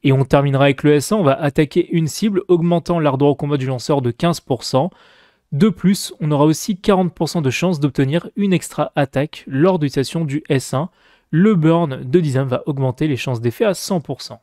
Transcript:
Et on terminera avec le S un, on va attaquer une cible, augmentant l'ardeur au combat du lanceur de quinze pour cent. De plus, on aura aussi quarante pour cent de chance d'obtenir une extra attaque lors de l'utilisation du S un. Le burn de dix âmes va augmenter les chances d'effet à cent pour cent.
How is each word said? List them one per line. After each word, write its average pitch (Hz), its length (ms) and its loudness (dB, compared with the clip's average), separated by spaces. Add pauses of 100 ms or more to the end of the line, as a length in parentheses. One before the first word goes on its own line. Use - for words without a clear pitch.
Et 139 100 2
on 135 140 2
terminera 139 380 2
avec 143 180 2
le 147 140 4
S 147 160 -2
un, 214 60 0
on 196 60 0
va 135 160 2
attaquer 156 520 0
une 165 160 0
cible, 202 400 -2
augmentant 175 500 0
l'ardeur 143 300 2
au 143 80 4
combat 147 220 -4
du 131 100 -4
lanceur 131 340 -2
de 120 80 -2
quinze 170 300 -2
pour - 240 -4
cent. 139 260 0 (640)
De 160 180 4
plus, - 500 -2
on 151 120 -2
aura 147 140 4
aussi 160 320 0
quarante 185 360 0
pour 160 160 -4
cent 170 140 -2
de 131 80 0
chance 175 280 -2
d'obtenir 143 560 -2
une 196 180 0
extra - 420 -4
attaque - 500 -2
lors 170 320 2
de 151 80 0
l'utilisation 143 400 -2
du 143 240 -6
S 135 240 -2
un. 143 160 -4 (400)
Le 196 240 4
burn 160 500 2
de 131 160 2
dix 139 180 0
âmes 135 100 0
va 127 180 -4
augmenter 139 420 -2
les 135 100 -2
chances 123 220 -4
d'effet 117 240 -2
à 202 120 0
cent 180 260 -4
pour - 220 -10
cent. 117 200 -16